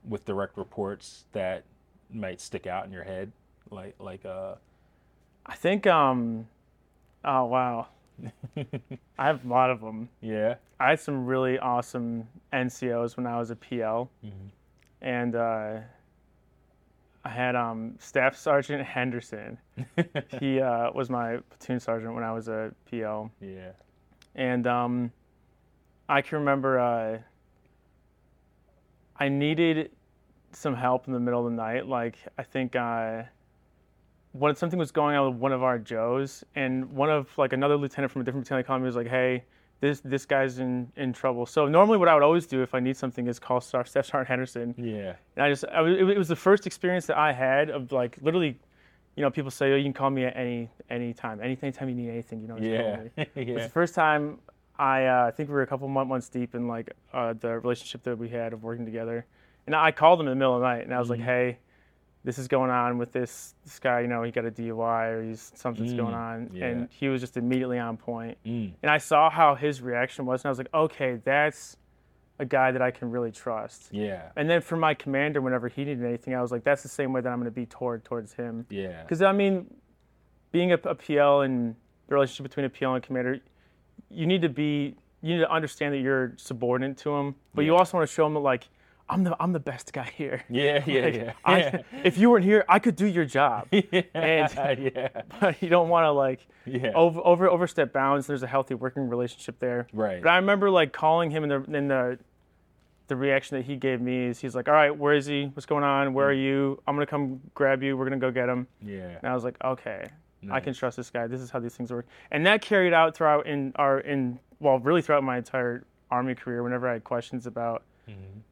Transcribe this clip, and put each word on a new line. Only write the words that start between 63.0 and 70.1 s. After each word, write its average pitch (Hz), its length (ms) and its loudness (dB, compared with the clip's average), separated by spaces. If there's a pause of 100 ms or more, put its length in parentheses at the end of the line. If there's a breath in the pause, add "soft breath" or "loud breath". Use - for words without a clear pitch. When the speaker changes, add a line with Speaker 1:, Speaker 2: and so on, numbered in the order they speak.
Speaker 2:
this, - 420 -6 (100)
this - 140 -20
guy, 123 220 2
you 120 60 -2
know, 120 160 -2
he 120 80 -4
got 113 140 -2
a 117 60 -2
D 117 140 -10
U 113 180 -4
I 113 240 0
or 113 160 -4
he's, 110 320 -10
something's 120 400 -6
going 117 200 -2
Speaker 1:
Mm, 117 40 -6
Speaker 2:
on." 117 340 -10
Speaker 1:
yeah. 180 140 -6
Speaker 2:
And 120 240 -4
he - 180 -4
was 131 120 -2
just 123 180 -10
immediately 123 400 -2
on 117 180 -6
point. 117 480 -10
Speaker 1:
Mm. 113 280 -6 (100)
Speaker 2:
And 151 80 2
I 151 80 4
saw 156 320 4
how 151 240 6
his 135 280 -2
reaction 127 440 -4